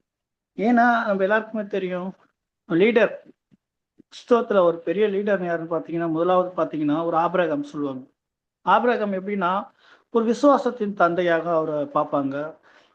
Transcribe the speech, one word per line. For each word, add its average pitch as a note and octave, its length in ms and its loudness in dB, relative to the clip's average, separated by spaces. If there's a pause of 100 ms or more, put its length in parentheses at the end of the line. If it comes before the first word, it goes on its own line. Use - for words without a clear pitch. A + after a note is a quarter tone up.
(580)
ஏன்னா, A#3 480 2
நம்ம G3+ 120 0
எல்லாருக்குமே G#3+ 480 -2
தெரியும், F#3 480 -6 (540)
லீடர், G#3 480 4 (840)
கிறிஸ்தவத்துல - 640 0
ஒரு E3+ 180 4
பெரிய F3+ 300 0
லீடர் G3 380 -2
யாருன்னு E3 320 -4
பாத்தீங்கன்னா, E3 320 -4
முதலாவது F3 540 0
பாத்தீங்கன்னா, D3+ 420 -2
ஒரு E3 120 0
ஆபிரகாம் E3 460 0
சொல்லுவாங்க. C#3+ 420 -8 (560)
ஆபிரகாம் G#3+ 520 0
எப்படின்னா, F#3+ 540 -4 (420)
ஒரு A3+ 160 0
விசுவாசத்தின் A#3 680 2
தந்தையாக E3+ 600 0
அவரை D#3 280 -2
பார்ப்பாங்க. C#3+ 720 -4 (400)